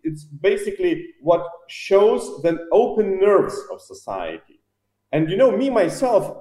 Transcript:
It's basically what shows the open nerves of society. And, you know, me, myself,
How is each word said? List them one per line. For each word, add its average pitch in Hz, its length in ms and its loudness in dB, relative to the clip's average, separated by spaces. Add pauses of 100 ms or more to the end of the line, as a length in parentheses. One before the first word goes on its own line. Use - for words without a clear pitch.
It's 156 200 -6
basically 190 1000 -4
what 170 240 2 (220)
shows 214 760 2
the 165 300 0
open 202 460 2
nerves 196 380 2 (140)
of - 100 -14
society. - 760 -10 (540)
And, 156 160 0
you 185 80 -2
know, 247 180 4
me, 269 140 0
myself, 214 720 0